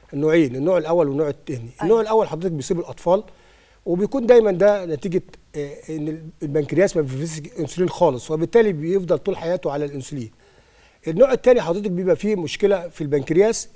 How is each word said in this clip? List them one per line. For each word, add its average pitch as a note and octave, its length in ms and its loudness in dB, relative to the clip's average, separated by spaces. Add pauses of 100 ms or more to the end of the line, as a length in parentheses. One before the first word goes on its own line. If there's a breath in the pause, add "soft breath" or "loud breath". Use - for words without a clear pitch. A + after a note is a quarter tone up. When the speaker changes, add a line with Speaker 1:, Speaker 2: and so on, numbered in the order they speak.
(140 soft breath)
Speaker 1:
نوعين، D3 420 2
النوع E3+ 220 0
الأول D#3+ 320 0
والنوع D3 200 -2
الثاني. C#3 300 -8
Speaker 2:
أيوة. A#2 240 -14
Speaker 1:
النوع A3 180 4
الأول A3 260 0
حضرتك E3+ 240 -4
بيصيب D#3+ 280 -4
الأطفال F3 440 -2 (640 soft breath)
وبيكون G3+ 400 -2
دايما A#3 260 6
ده G3 340 2
نتيجة، E3 360 -4 (340)
آه، C#3+ 140 -8 (200)
إن D#3 180 -8
ال-، D#3+ 160 -10 (200)
البنكرياس D#3 540 0
ما D#3+ 40 2
بيفرزش D3 400 -6 (180)
أنسولين E3+ 300 -2
خالص، D3 420 0
وبالتالي F3+ 420 2
بيفضل E3+ 440 -2
طول F#3+ 200 -4
حياته E3+ 340 -4
على D3 140 -4
الأنسولين. C#3 460 -10 (760 soft breath)
النوع G#3+ 240 4
الثاني B3 300 4
حضرتك F3+ 300 -2
بيبقى F3+ 240 2
فيه G#3 200 0
مشكلة F3+ 540 0
في - 120 -10
البنكرياس D#3 760 0